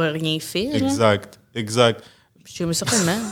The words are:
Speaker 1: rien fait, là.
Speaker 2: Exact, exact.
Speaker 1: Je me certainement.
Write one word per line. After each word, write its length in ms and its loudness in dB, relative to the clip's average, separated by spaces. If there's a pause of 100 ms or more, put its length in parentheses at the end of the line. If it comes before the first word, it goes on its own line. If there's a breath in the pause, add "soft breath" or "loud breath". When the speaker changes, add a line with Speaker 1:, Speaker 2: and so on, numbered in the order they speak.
(120)
Speaker 1:
rien 280 -2
fait, 260 -4
là. 120 -2
Speaker 2:
Exact, 600 2 (140)
exact. 500 2 (480 soft breath)
Speaker 1:
Je 120 -8
me 100 -2
certainement. 440 -2 (140)